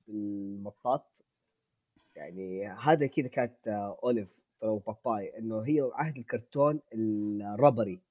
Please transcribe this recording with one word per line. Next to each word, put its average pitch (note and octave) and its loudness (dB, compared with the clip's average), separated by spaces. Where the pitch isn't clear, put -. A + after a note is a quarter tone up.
بالمطاط، G2+ -6
يعني F#2 -8
هذا C3+ 4
كده C3+ -2
كانت، A#2+ -4
آه، G2+ -4
أوليف A2+ 0
ترى A2 -2
وباباي، G#2+ -4
إنه A2 -4
هي C3+ 2
عهد D3+ -2
الكرتون A#2+ 0
الربري G#2 2